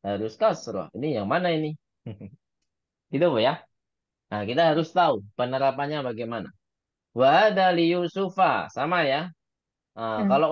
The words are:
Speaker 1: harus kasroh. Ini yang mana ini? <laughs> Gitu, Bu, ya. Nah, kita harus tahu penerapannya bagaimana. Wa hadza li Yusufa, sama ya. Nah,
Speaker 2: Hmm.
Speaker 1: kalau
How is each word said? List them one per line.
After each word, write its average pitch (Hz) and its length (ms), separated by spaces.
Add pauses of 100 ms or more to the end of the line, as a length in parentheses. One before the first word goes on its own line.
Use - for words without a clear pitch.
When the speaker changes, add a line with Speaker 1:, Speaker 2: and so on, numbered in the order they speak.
Speaker 1:
harus 101 320
kasroh. 110 560
Ini 123 320
yang 98 80
mana 175 240
ini? 156 160 (320)
<laughs> 104 320 (800)
Gitu, 170 160
Bu, 120 80
ya. 131 240 (640)
Nah, 104 160
kita 151 320
harus 160 160
tahu 151 320 (160)
penerapannya 135 640
bagaimana. 117 480 (640)
Wa 147 320
hadza 190 240
li 170 240
Yusufa, 175 720
sama 156 400
ya. 151 240 (640)
Nah, 110 240
Speaker 2:
Hmm. 104 80
Speaker 1:
kalau 143 240